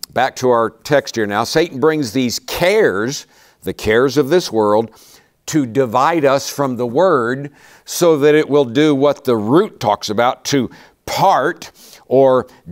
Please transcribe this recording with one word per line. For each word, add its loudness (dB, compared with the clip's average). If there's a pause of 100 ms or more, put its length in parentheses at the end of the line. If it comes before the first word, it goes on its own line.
(120)
back -2
to 0
our 2
text -2
here 0
now, -2
Satan -2
brings 0
these -2
cares, -2 (360)
the -6
cares 0
of 0
this 0
world, 2 (560)
to -2
divide 0
us 0
from -4
the -4
word 0 (360)
so 2
that 4
it 2
will 2
do 2
what 0
the 0
root 0
talks -2
about, -2
to -2 (360)
part -2 (340)
or 2 (260)